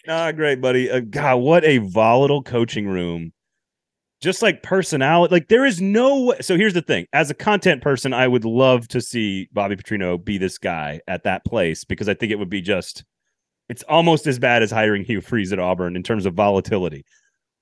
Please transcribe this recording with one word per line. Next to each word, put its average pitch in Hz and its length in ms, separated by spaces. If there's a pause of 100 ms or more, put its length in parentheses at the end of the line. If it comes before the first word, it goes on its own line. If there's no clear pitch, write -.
Not 160 280
great, 147 260
buddy. 127 280
Uh, 127 120
God, 131 360
what 156 280
a 143 140
volatile 117 600
coaching 117 460
room. 85 440 (920)
Just, 180 200
like, 190 220
personality. 170 720
Like, - 140
there 254 160
is 185 160
no 247 420
way. 240 160
So 185 160
here's 202 180
the 175 80
thing. 92 300
As 147 180
a 147 40
content 190 480
person, 135 320
I 127 120
would 123 200
love 120 420
to 123 140
see 98 500
Bobby 101 240
Petrino 90 480
be 104 140
this 92 200
guy 80 520
at 90 160
that 95 180
place 87 400
because 98 240
I 101 60
think 107 180
it 104 80
would 92 100
be 98 120
just, 90 420 (640)
it's 117 160
almost 160 420
as 127 140
bad 120 240
as 101 80
hiring 107 320
Hugh 107 160
Freeze 98 320
at 95 80
Auburn 90 380
in 90 60
terms 107 220
of 90 100
volatility. 95 680 (580)